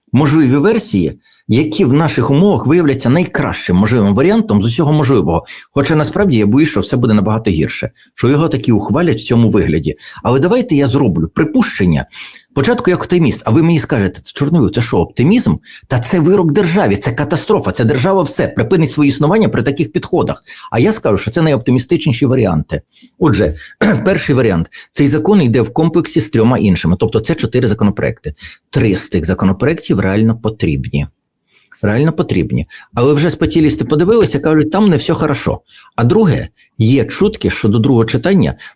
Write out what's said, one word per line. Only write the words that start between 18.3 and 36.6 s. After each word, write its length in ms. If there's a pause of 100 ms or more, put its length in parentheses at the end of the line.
припинить 440
своє 160
існування 400
при 140
таких 300
підходах. 520 (260)
А 80
я 140
скажу, 260
що 120
це 120
найоптимістичніші 840
варіанти. 560 (360)
Отже, 360 (240)
<clears throat> 260
перший 300
варіант. 340 (240)
Цей 160
закон 340
йде 180
в 120
комплексі 480
з 100
трьома 280
іншими, 420
тобто 200
це 140
чотири 340
законопроекти. 640 (360)
Три 260
з 120
цих 160
законопроектів 760
реально 380
потрібні. 680 (760)
Реально 300
потрібні. 540 (280)
Але 180
вже 180
спеціалісти 540
подивилися, 540
кажуть, 320
там 180
не 80
все 180
хорошо. 460 (360)
А 80
друге, 440 (300)